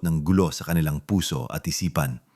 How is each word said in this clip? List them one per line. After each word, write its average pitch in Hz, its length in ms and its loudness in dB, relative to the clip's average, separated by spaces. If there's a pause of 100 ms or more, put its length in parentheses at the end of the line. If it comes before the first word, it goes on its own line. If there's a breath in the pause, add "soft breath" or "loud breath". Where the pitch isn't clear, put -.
ng 80 160 0
gulo 92 320 4
sa - 80 -10
kanilang 76 400 0
puso 80 480 -2
at - 160 -6
isipan. - 560 -2 (120)